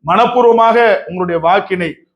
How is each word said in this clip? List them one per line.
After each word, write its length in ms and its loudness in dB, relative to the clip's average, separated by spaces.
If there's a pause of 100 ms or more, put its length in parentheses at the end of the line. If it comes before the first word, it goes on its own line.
மனப்பூர்வமாக 680 2 (300)
உங்களுடைய 340 -6
வாக்கினை 500 -2 (260)